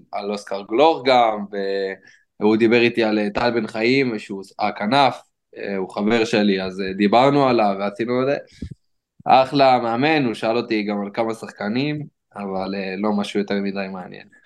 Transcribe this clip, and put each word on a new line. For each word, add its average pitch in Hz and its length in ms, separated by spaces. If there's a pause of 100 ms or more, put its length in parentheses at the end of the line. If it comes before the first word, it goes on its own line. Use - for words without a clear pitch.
(120)
על 101 180
אוסקר 101 320
גלוך 135 440
גם, 113 380 (960)
והוא 107 160
דיבר 117 240
איתי 117 240
על, 107 140
אה, 104 120
טל 120 200
בן 113 160
חיים, 120 520
שהוא 98 240
ס-, - 160
הכנף, 107 640 (340)
אה, 107 200
הוא 95 140
חבר 107 340
שלי, 104 380
אז, 92 180
אה, 95 120
דיברנו 123 560
עליו, 110 300
ועשינו 117 440
את 131 40
זה. 139 100 (880)
אחלה 131 580
מאמן, 131 420
הוא 110 100
שאל 113 220
אותי 113 260
גם 101 180
על 101 140
כמה 113 200
שחקנים, 131 720 (300)
אבל, 95 380
אה, 95 240
לא 104 140
משהו 101 280
יותר 101 140
מדי 98 380
מעניין. 101 360 (180)